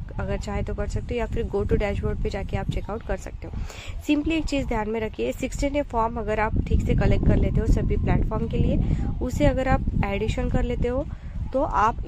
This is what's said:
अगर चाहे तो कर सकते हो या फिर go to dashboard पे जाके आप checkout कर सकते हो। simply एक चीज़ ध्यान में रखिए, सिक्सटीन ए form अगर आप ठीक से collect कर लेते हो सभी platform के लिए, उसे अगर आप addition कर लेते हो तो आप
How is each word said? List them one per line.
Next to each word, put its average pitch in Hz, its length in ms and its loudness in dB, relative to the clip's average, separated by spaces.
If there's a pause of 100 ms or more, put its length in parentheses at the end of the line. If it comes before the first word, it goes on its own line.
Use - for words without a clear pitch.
(200)
अगर 196 180 -2
चाहे 202 240 -4
तो 202 120 -4
कर 202 140 -2
सकते 214 260 -2
हो 240 40 -2
या 220 80 -2
फिर 226 180 -2
go 202 180 -2
to 202 160 2
dashboard 202 440 -2
पे 214 80 -2
जाके 196 260 -4
आप 196 140 -2
checkout 202 360 -6
कर 196 100 -2
सकते - 300 -12
हो। 160 60 -10 (520)
simply 302 280 0
एक 320 120 0
चीज़ 277 220 -2
ध्यान 214 240 -2
में 226 100 -2
रखिए, 220 320 -4
सिक्सटीन 277 440 -2
ए 294 80 2
form 233 360 -2
अगर 214 200 -2
आप 214 180 0 (100)
ठीक - 180 4
से 240 100 4
collect 196 300 4
कर - 100 8
लेते - 240 4
हो 220 120 2
सभी 214 240 4
platform 220 520 2
के 240 100 0
लिए, - 180 4 (460)
उसे 254 240 0
अगर 262 220 4
आप - 160 2 (200)
addition 220 460 -2
कर 247 120 2
लेते 240 260 0
हो 262 180 -2 (460)
तो 262 100 0
आप 226 460 0